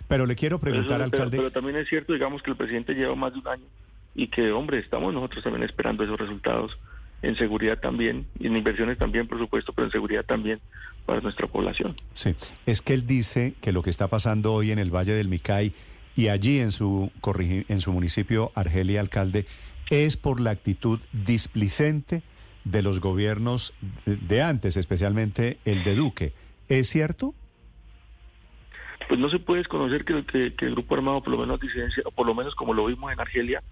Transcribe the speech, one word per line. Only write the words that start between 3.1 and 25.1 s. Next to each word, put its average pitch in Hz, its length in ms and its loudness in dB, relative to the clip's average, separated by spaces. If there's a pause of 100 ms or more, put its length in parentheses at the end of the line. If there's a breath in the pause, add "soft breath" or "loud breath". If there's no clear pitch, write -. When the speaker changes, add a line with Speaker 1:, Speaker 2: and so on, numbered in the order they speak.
Speaker 2:
más 131 180 -2
de 127 60 -8
un - 100 -8
año 127 160 -6 (500)
y 127 120 -2
que, 110 240 2
hombre, 135 280 0
estamos 160 360 -2
nosotros 127 300 -6
también 120 180 -2
esperando 107 420 -2
esos 107 160 -2
resultados 107 560 -2 (460 loud breath)
en 110 140 0
seguridad 110 420 0
también, 123 480 0 (120)
y - 100 -2
en 113 80 2
inversiones 113 420 0
también, 113 300 0
por 117 100 -4
supuesto, 117 340 -2
pero 120 140 0
en - 60 -4
seguridad 107 340 0
también 110 340 0 (460 loud breath)
para - 160 0
nuestra 101 240 -2
población. - 480 -2 (180)
Speaker 1:
Sí, - 220 0 (320 loud breath)
es 113 160 2
que 135 100 0
él 127 140 2
dice 123 560 2
que 104 100 2
lo 90 100 2
que 92 60 -2
está 92 200 0
pasando 107 440 2
hoy 107 200 2
en 107 60 2
el 92 160 0
Valle 92 200 2
del 104 140 2
Micay 101 440 0 (460 loud breath)
y 110 100 4
allí 107 320 4
en 110 120 2
su 98 380 0 (100)
corrigi-, 92 480 0
en 98 120 2
su 95 120 0
municipio, 101 640 2
Argelia, 95 460 2
alcalde, 98 440 0 (460 loud breath)
es 151 260 4
por 127 240 0
la 113 100 2
actitud 110 480 0 (140)
displicente 120 1080 0 (420 loud breath)
de 101 180 2
los 95 180 2
gobiernos 104 720 0 (340)
de, 101 100 2
de 101 260 2
antes, 120 340 2
especialmente 101 880 0